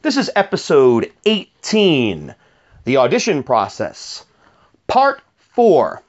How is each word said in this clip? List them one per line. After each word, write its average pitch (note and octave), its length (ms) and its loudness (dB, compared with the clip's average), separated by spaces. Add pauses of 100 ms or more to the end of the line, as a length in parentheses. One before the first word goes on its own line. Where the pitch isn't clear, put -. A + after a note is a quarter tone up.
This C#4 160 -2
is A3+ 180 -4
episode C3+ 760 2 (160)
eighteen, C#3 1040 -2 (520)
The C3 120 0
Audition C#3+ 460 0
Process, - 840 -6 (640)
Part C4+ 340 0 (320)
Four D#3+ 560 2